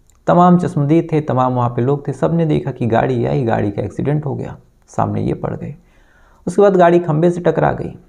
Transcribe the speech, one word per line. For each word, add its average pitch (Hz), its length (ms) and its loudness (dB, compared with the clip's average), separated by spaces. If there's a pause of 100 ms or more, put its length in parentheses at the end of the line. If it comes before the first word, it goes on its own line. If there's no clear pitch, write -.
(260)
तमाम 175 320 6
चश्मदीद 156 540 0
थे, 151 80 0
तमाम 127 340 0
वहाँ 120 140 0
पे 123 140 -4
लोग 143 260 -2
थे, 139 40 -2
सब 160 220 -2
ने 170 120 0
देखा 147 240 -2
कि 123 160 -4
गाड़ी 120 380 0
आई, 143 200 -2
गाड़ी 110 260 0
का 101 120 -4
एक्सीडेंट 143 440 -4
हो 131 80 -6
गया, - 220 -10 (340)
सामने 107 320 -2
ये - 120 -2
पड़ - 200 -6
गए, - 200 -10 (720)
उसके 202 160 0
बाद 196 140 6
गाड़ी 175 220 6
खंबे 165 320 0
से 175 100 -4
टकरा 151 320 0
गई - 220 -8 (140)